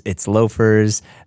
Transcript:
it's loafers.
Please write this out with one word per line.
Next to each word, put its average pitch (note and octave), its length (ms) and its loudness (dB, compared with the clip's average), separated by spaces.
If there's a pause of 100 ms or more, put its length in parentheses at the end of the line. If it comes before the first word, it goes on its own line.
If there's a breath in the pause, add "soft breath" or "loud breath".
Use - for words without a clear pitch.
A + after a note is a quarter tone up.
it's - 240 -6
loafers. G#2+ 720 2 (260 loud breath)